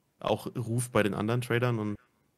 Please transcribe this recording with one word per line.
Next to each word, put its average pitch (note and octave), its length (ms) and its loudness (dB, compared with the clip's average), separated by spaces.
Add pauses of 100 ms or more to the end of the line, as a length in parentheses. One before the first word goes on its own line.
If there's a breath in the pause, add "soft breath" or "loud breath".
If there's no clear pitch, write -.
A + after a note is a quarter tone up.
(180)
auch - 360 -2
Ruf A#2+ 360 -2
bei G#2+ 120 4
den G2+ 120 2
anderen A2+ 260 0
Tradern A#2+ 380 0
und G#2 180 -4 (420)